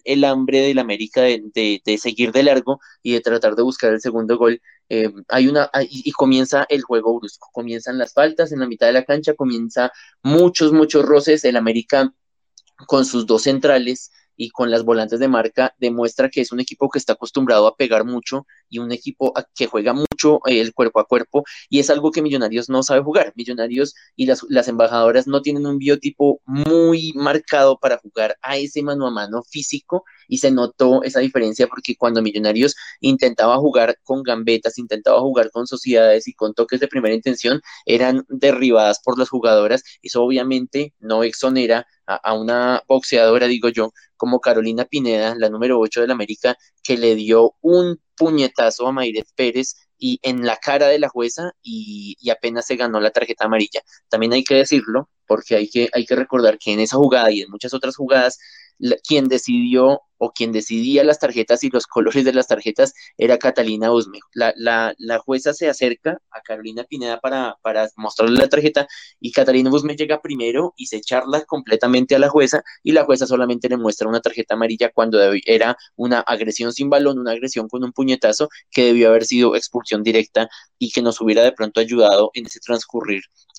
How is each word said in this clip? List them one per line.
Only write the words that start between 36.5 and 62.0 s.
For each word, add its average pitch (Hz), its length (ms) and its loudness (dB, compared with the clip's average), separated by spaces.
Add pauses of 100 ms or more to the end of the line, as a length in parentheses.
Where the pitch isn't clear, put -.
toques 123 260 -2
de 139 80 -2
primera 113 260 -2
intención, 123 460 -2 (240)
eran 127 440 2
derribadas 127 760 2
por 123 140 -2
las 127 100 0
jugadoras. 113 540 2 (180)
Eso - 220 -2
obviamente 131 800 -2
no 110 240 0
exonera 120 640 0 (200)
a, 98 80 -4
a 110 200 -4
una 120 520 -2
boxeadora, 123 600 2
digo 120 200 0
yo, 113 240 -2 (240)
como 123 220 -2
Carolina 113 460 0
Pineda, 117 520 -2
la 110 120 0
número 117 320 0
ocho 110 200 -2
del 120 120 0
América, 110 440 -4 (260)
que 131 140 -2
le 117 200 2
dio 113 440 4
un 175 400 2 (160)
puñetazo 131 720 0
a 131 60 -2
Mayret 120 420 -4
Pérez 127 400 -4 (240)
y 123 240 -4
en 127 240 -4
la 117 120 -2
cara 143 300 0
de 147 100 2
la 147 100 0
jueza 123 440 -6 (100)
y, 190 580 -12
y 120 100 -6
apenas 117 360 -4
se 131 100 -6
ganó 117 240 -4
la 107 100 0
tarjeta 110 360 -4
amarilla. 110 340 -2 (280)
También 113 260 -2
hay 131 100 -2
que 135 120 2
decirlo, 135 520 0 (180)
porque 107 300 -2
hay 107 120 0
que, 120 240 -2
hay 120 120 -2
que 127 120 -2
recordar 123 420 2
que - 140 -6
en 104 80 0
esa 110 180 0
jugada 127 340 4
y 104 80 -2
en 98 100 -12
muchas 104 240 -12
otras 131 220 -6
jugadas, 127 420 0 (400)
la, 123 180 -2
quien 139 320 0
decidió 127 760 2 (200)
o 113 100 -4
quien 113 200 -6
decidía 113 500 0
las 151 160 2
tarjetas 117 460 -2
y 135 60 -2
los 120 160 -2
colores 117 380 0